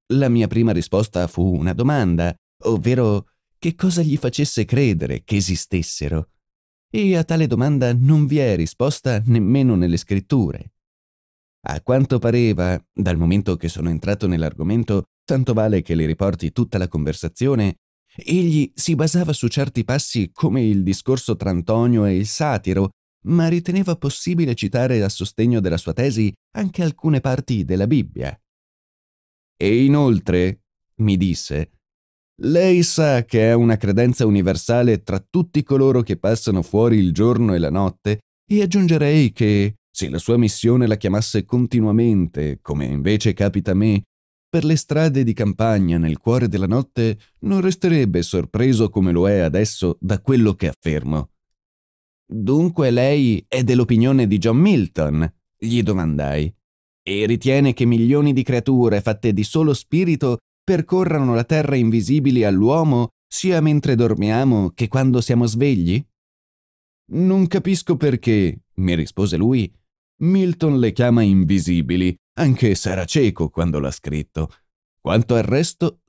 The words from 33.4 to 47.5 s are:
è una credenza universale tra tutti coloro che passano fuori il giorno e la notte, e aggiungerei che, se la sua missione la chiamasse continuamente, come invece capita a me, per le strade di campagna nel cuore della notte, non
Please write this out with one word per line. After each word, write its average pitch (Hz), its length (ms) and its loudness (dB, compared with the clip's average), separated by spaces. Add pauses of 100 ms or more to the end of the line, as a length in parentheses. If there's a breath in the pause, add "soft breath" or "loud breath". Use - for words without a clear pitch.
è 117 40 4
una 117 240 4
credenza 113 480 0
universale 104 760 2
tra 95 180 -6
tutti 170 440 -2
coloro 135 400 2
che 98 140 -4
passano 101 440 -2
fuori 110 360 2
il 95 140 2
giorno 113 420 2
e 87 40 0
la 78 140 0
notte, 98 480 -2 (280)
e 208 140 2
aggiungerei 160 680 2
che, 104 440 0 (140)
se 78 200 -8
la 76 100 -6
sua 117 180 0
missione 120 500 2
la 107 100 0
chiamasse 104 460 -2
continuamente, 107 1200 0
come 71 240 -6
invece 85 480 -2
capita 101 380 -2
a 92 40 0
me, 104 280 0 (460)
per 160 160 -2
le 156 120 2
strade 147 460 0
di 113 100 0
campagna 101 640 0
nel 80 200 0
cuore 120 300 0
della 98 200 -2
notte, 113 520 -2 (200 soft breath)
non 196 200 -2